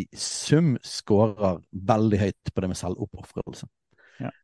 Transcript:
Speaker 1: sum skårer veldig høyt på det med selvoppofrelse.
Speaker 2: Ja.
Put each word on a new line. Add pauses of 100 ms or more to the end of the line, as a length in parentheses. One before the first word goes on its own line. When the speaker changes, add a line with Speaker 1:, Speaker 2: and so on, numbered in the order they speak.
(160)
Speaker 1:
sum (100)
skårer (120)
veldig
høyt
på
det
med
selvoppofrelse. (520)
Speaker 2:
Ja. (140)